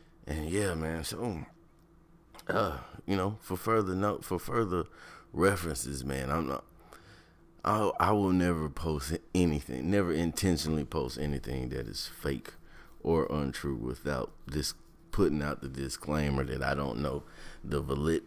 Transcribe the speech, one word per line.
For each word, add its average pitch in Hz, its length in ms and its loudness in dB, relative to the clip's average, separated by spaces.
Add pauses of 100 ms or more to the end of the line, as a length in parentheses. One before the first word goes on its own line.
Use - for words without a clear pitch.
(280)
And 78 220 -4
yeah, 95 260 0
man, 80 280 -4
so, 101 420 -6 (1040)
uh, 87 300 0 (300)
you 95 80 2
know, 98 260 0
for - 160 -4
further 104 380 2
note, 98 280 0
for 90 140 -2
further 90 460 0 (500)
references, 78 720 2
man, 67 240 -2
I'm 78 180 0
not, 67 160 -4 (1000)
I, 107 340 4
I 90 120 6
will 98 220 6
never 87 360 4
post 78 480 -2 (160)
anything, 76 560 2
never 95 220 4
intentionally 78 760 2
post 65 320 -4
anything 67 520 -2
that 62 180 -6
is - 200 -8 (140)
fake - 320 -4 (480)
or 82 300 4
untrue 69 440 -2
without 62 560 -4 (140)
this, - 300 -4 (360)
putting 76 300 4
out 73 200 -4
the 67 80 -6
disclaimer 69 720 0
that 65 180 -4
I 69 140 0
don't 67 240 -2
know 71 240 -2 (400)
the 71 180 0
valid-, 71 460 0